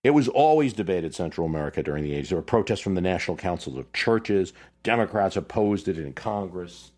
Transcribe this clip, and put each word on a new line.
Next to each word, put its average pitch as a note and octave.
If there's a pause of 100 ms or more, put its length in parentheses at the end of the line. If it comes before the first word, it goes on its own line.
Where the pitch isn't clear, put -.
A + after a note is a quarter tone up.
It C#3+
was C#3
always D3+
debated F2+
Central E2+
America D#2
during D2+
the D2
eighties. C#2+
There F2+
were D#2+
protests A2
from G2
the F2+
National F2+
Councils E2
of C2+
Churches. G#2 (280)
Democrats G#2+
opposed G#2
it E2
in C#2
Congress. F2+